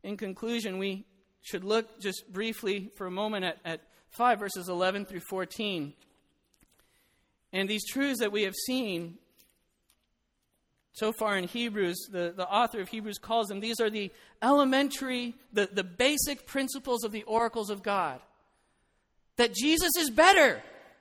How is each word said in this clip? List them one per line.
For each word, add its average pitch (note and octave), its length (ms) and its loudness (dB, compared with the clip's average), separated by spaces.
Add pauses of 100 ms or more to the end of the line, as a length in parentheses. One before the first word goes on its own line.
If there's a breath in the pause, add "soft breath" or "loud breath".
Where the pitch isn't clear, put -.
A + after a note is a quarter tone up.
In G3 120 -6
conclusion, G#3 600 -4
we G3 260 -4 (380)
should F#3 220 -8
look A3 360 -2
just G3+ 320 -8
briefly G#3 640 -4
for F#3+ 100 -10
a F#3 40 -8
moment G3+ 340 -2
at, E3 200 -4
at E3 160 -8 (300 soft breath)
five, A#3 280 4
verses F#3+ 300 -6
eleven F#3 360 0
through G3 240 -10
fourteen. F#3 640 -4 (1600)
And F#3+ 160 0
these G#3+ 160 -2
truths C4+ 360 0
that G#3 120 0
we G#3 120 2
have G3 100 -2
seen F#3+ 640 -4 (1700)
so A3 200 -2
far G#3+ 240 0
in F3+ 100 -2
Hebrews, G3+ 640 -2
the, F3 240 -2
the F#3 140 -4
author G#3+ 320 2
of F#3 80 -6
Hebrews G#3+ 300 -8
calls A3+ 300 0
them, G3 120 -6
these A3 200 -2
are A3 100 4
the G#3 200 -4 (300 loud breath)
elementary, C4 920 2 (180)
the, G3+ 180 2
the G3 140 -2
basic C#4 600 0
principles C4 580 -2
of G#3 80 -4
the G#3+ 120 -8
oracles A3 440 0
of G3+ 140 -6
God. F3 380 0 (1160)
That A#3 160 4
Jesus D#4 460 2
is D4+ 120 0
better. D4+ 520 8 (380)